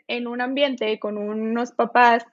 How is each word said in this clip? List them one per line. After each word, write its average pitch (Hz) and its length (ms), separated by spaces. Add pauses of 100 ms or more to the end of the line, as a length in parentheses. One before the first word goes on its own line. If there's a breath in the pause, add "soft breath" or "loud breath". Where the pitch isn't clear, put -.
en 240 200
un 240 120
ambiente 247 600
con 208 180
unos 220 540
papás 240 600